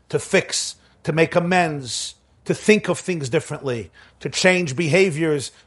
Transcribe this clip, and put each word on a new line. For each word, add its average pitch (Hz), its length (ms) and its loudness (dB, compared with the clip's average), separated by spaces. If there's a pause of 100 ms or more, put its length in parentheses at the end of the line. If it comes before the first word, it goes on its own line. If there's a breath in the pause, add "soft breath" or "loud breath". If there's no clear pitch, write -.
to 151 100 0
fix, - 580 -2 (260 soft breath)
to 160 100 -2
make 160 220 2
amends, 170 800 0 (320)
to 170 80 0
think - 340 2
of 170 100 -2
things 160 300 -4
differently, 127 600 -4 (300 soft breath)
to - 100 -6
change 180 440 2
behaviors, 156 800 2 (140 soft breath)